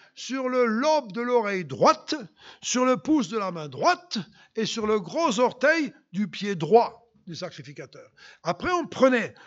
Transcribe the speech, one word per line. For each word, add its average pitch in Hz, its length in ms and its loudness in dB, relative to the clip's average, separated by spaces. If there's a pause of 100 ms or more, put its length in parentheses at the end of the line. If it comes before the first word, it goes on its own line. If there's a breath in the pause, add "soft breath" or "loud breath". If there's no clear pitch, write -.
(140 soft breath)
sur 254 340 -6
le 254 160 2
lobe 247 480 0
de 208 80 -6
l'oreille 208 460 0
droite, 143 480 2 (480 loud breath)
sur 254 240 0
le 254 100 4
pouce 277 320 0
de 214 80 -8
la 196 140 -4
main 160 180 -10
droite 311 500 -2 (360 soft breath)
et 220 100 -2
sur 214 220 -4
le 214 140 2
gros 214 380 -2
orteil 254 540 2 (200)
du 196 160 -2
pied 202 260 -6
droit 180 480 2 (240)
du 175 80 -14
sacrificateur. 147 720 -16 (360 loud breath)
Après, 175 260 -2
on 349 160 0
prenait 240 480 2 (120)